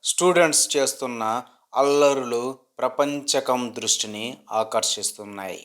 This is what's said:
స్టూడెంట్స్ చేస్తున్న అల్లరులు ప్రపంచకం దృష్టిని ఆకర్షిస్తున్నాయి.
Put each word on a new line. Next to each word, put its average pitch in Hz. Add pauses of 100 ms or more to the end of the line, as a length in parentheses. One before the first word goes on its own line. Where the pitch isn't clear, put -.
(120)
స్టూడెంట్స్ 170 (100)
చేస్తున్న 123 (600)
అల్లరులు 139 (400)
ప్రపంచకం 139 (180)
దృష్టిని 107 (360)
ఆకర్షిస్తున్నాయి. 101